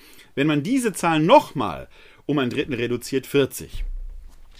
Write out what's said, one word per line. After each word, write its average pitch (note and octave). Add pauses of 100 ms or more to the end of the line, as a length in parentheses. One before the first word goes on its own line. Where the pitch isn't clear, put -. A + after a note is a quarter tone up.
(360)
Wenn C#3
man D3
diese A3+
Zahl E3
nochmal B2 (400)
um D3
ein B2
Drittel C#3
reduziert, A#2+
vierzig. - (760)